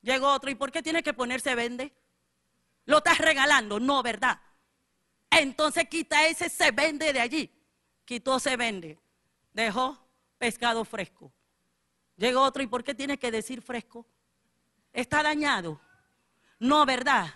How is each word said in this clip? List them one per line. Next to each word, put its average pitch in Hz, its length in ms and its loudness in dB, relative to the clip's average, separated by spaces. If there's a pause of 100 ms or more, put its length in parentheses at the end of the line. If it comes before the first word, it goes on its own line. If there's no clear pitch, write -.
Llegó 262 280 0
otro: 269 200 0
"¿Y 269 60 -4
por 269 160 -6
qué 330 100 -4
tiene 320 220 -2
que 302 100 -4
poner 247 280 -4
se 262 140 -2
vende? 240 380 -6 (920)
Lo 294 140 6
estás 320 180 4
regalando, 269 640 4
¿no, 269 200 2
verdad? 233 380 -2 (920)
Entonces 302 600 2
quita 311 360 2
ese 330 220 -2
se 311 240 2
vende 294 400 0
de 262 80 0
allí". 247 320 -2 (540)
Quitó 254 340 -2
se 262 160 -2
vende, 196 420 -6 (540)
dejó 226 480 -4 (380)
pescado 233 480 -2
fresco. - 480 -14 (840)
Llegó 254 280 2
otro: 269 200 0
"¿Y 254 40 -6
por 240 140 -6
qué 269 140 -8
tiene 269 240 -6
que 247 100 -4
decir 226 320 -6
fresco? 233 440 -12 (880)
Está 294 280 0
dañado, 277 600 -2 (760)
¿no, 285 260 4
verdad? 254 500 0